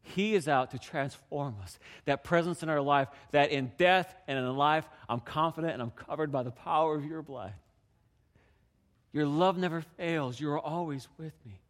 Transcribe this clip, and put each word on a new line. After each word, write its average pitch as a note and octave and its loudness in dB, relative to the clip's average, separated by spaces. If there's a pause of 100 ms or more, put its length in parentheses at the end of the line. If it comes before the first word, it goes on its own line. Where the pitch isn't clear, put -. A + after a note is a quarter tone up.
He G#3 -2
is D3+ 2
out C3 2
to B2+ -8
transform C#3 -6
us. - -16 (260)
That C#3 0
presence E3+ 0
in D#3+ -4
our D3 2
life, C#3 4 (220)
that C#3+ 6
in C3+ -2
death F3+ 4 (120)
and C#3 -2
in B2+ -2
life, D3+ 2 (220)
I'm A#2+ -2
confident D#3+ -2
and B2 -6
I'm A#2 -6
covered D3+ -6
by C3+ -2
the A#2+ -6
power D#3 0
of D3 -4
your D#3+ -10
blood. A#2 -12 (1600)
Your D3 0
love E3+ 4
never E3+ -2
fails. D3+ -4
You D3 -4
are D3 -2
always D3+ -6
with D#3+ -14 (120)
me. G2 -20